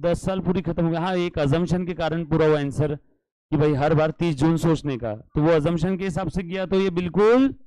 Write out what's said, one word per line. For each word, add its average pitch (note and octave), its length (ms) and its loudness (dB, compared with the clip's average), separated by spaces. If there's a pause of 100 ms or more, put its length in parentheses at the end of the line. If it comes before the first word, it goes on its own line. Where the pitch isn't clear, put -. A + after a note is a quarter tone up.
दस E3+ 240 -2
साल F#3+ 160 -2
पूरी F3 200 0
खत्म E3+ 240 -2
हो E3 60 0
गई, E3 60 -2
हाँ, F3+ 180 -2
एक F3 240 -4
assumption E3 460 0
के F3+ 80 -6
कारण E3 320 -4
पूरा D#3 220 2
हुआ D3+ 120 4
answer C#3+ 360 -4
कि - 640 -10
भाई D3+ 180 2
हर D3+ 200 0
बार D#3 180 2
तीस E3+ 220 -2
जून D#3+ 220 2
सोचने D3 400 0
का, A2 180 -6
तो - 260 -6
वो D#3 100 4
assumption E3+ 460 0
के F3+ 60 -6
हिसाब F#3 260 -4
से F#3+ 140 -6
किया, F#3 220 -6
तो F#3+ 160 0
ये F#3+ 100 0
बिल्कुल G#3+ 600 2 (140)